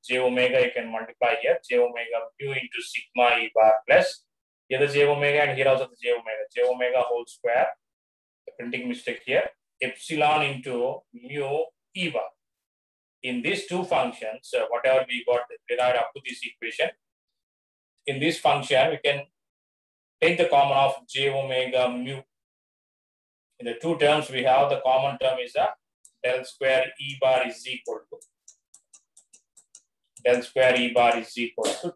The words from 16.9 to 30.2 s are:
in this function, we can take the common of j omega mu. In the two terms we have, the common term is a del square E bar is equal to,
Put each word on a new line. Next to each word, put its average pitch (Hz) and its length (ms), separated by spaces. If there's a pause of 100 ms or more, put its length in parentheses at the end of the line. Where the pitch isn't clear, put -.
in 135 140
this 160 200
function, 135 520
we - 60
can 143 280 (960)
take 170 160
the - 80
common 139 320
of 135 180 (140)
j 139 200
omega 127 600
mu. 131 320 (1400)
In 120 60
the 120 160
two 165 160
terms 147 320
we 131 140
have, 135 260
the 139 160
common 131 340
term 131 240
is 120 120
a - 140 (540)
del 127 220
square 131 540
E 139 200
bar 127 280
is - 200
equal - 320 (100)
to, - 80 (2000)